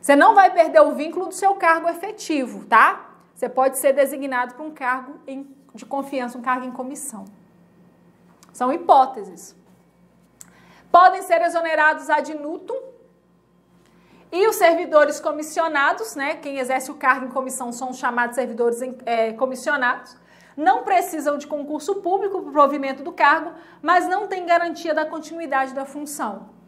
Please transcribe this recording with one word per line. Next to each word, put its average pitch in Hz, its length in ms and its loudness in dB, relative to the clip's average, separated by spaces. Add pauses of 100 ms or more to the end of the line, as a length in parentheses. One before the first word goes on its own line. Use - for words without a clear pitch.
Você 277 120 4
não 370 220 8
vai 370 180 8
perder 320 280 6
o 294 100 6
vínculo 320 360 -6
do 359 60 -12
seu 392 220 2
cargo 330 320 2
efetivo, 311 760 -6
tá? 262 460 4 (220)
Você - 140 -8
pode 262 300 0
ser 269 160 2
designado 269 600 -2
para 311 120 -14
um 311 60 -12
cargo 262 440 -6 (100)
em, 269 240 -14 (240)
de - 120 -18
confiança, 269 520 -8
um 240 40 -14
cargo 254 240 -4
em 254 60 -10
comissão. 254 520 -12 (1300)
São 254 220 -2
hipóteses. 262 840 2 (1400)
Podem 370 300 6
ser 330 200 2
exonerados 311 680 0
ad 302 240 0
nutum 311 420 -10 (1500)
e 359 160 2
os 440 120 2
servidores 330 640 4
comissionados, 311 920 -2
né? 285 220 -4
Quem 277 240 -10
exerce 262 320 -4
o - 40 -12
cargo 262 320 0
em - 20 -10
comissão 254 420 -8
são 254 200 -10
os 262 60 -12
chamados 240 380 -2
servidores 233 460 -2
em, 254 240 -10
é, 226 260 -2
comissionados, 254 840 -4 (400)
não 330 260 0
precisam 320 540 -2
de 294 100 -12
concurso 294 540 -6
público 370 400 -2
para 294 80 -12
o - 20 -14
provimento 277 520 0
do 349 100 -10
cargo, 320 400 2 (280)
mas 349 240 2
não 392 220 -2
têm 370 180 -8
garantia 339 480 0
da 311 120 0
continuidade 311 680 -6
da 277 120 -8
função. 277 720 -10 (100)